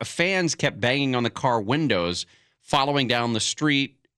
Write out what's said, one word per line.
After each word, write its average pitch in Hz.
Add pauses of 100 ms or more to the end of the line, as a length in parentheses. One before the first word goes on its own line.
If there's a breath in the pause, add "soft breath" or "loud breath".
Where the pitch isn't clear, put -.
fans 180
kept -
banging 131
on 120
the 113
car 120
windows, 101 (360 soft breath)
following 139
down 120
the 113
street, 143 (220)